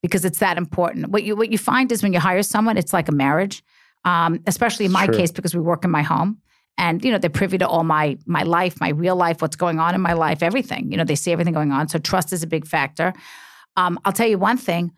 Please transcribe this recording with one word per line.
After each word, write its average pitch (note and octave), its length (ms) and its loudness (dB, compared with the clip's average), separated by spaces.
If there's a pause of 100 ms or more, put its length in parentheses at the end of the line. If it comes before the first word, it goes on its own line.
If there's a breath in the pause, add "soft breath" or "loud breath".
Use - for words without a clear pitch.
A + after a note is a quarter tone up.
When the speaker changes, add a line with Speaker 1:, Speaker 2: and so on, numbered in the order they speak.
Speaker 1:
because F3 220 0
it's F3 160 -2
that F3+ 180 2
important. E3+ 520 -2
What G#3 120 0
you, G#3 140 -2
what A3 160 0
you A3 60 0
find B3+ 340 0
is G#3+ 100 -2
when G3+ 100 2
you F3 80 2
hire F#3 220 2
someone, A3 340 0
it's F3 160 -2
like E3 160 0
a E3 40 0
marriage, D3+ 500 0 (420 soft breath)
um, E3+ 420 2
especially G#3 400 0
in F#3 60 2
my F#3+ 140 2
Speaker 2:
True. A3+ 100 2
Speaker 1:
case F3 140 2
because - 240 -6
we F3 60 0
work E3 240 -2
in F3+ 60 2
my D3+ 120 2
home. E3+ 360 -2 (420)
And, F3 240 0
you B3+ 60 2
know, G#3+ 80 2
they're F3+ 120 0
privy F#3 280 0
to F3+ 80 2
all E3 160 2
my, D3+ 340 2 (100)
my E3+ 180 0
life, E3+ 360 0
my F3 100 0
real F3 260 0
life, E3+ 260 2
what's D#3 140 -2
going D#3+ 240 0
on F3 160 2
in F#3+ 40 0
my F3 120 0
life, D#3 320 0
everything. - 480 -2
You G2 40 -4
know, E3 80 0
they - 120 0
see F3 160 -2
everything E3+ 220 0
going D3+ 180 0
on. D3 160 0
So E3+ 100 -4
trust F3 340 0
is E3+ 120 -4
a - 20 -8
big D#3+ 200 -4
factor. D#3+ 460 -2 (640 loud breath)
Um, F3+ 280 0
I'll G3 80 0
tell A3+ 160 0
you G#3 100 2
one G#3 180 0
thing. F3 420 -4